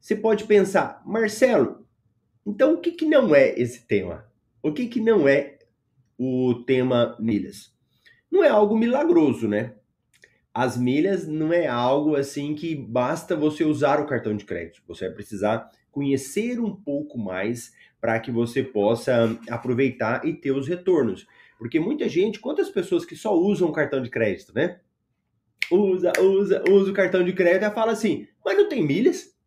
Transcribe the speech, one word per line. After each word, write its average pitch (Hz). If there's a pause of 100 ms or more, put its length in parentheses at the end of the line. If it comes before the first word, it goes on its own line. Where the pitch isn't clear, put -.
você -
pode 208
pensar, 202
"Marcelo, 214 (580)
então 262
o 330
que 339
que 330
não 262
é 139
esse 120
tema? 90 (320)
O 151
que 240
que 233
não 214
é - (600)
o 127
tema 127
milhas?" 104 (580)
Não 370
é 302
algo 214
milagroso, 220
né? 107 (800)
As 123
milhas 156
não 156
é 170
algo 135
assim 143
que 160
basta 127
você 151
usar 147
o 147
cartão 113
de 98
crédito. 85
Você 90
vai 92
precisar 104 (220)
conhecer 143
um 208
pouco 285
mais 101 (280)
pra 113
que 127
você 117
possa 113 (120)
aproveitar 120
e 156
ter 135
os 135
retornos. 165 (320)
Porque 120
muita 233
gente, 190
quantas 302
pessoas 175
que 160
só 214
usam 180
o 156
cartão 139
de 127
crédito, 107
né? 175 (920)
Usa, 180
usa, 190
usa 196
o 190
cartão 185
de 175
crédito 185
e 208
fala 226
assim, 214 (160)
"Mas 370
não 392
tem 226
milhas? 190 (120)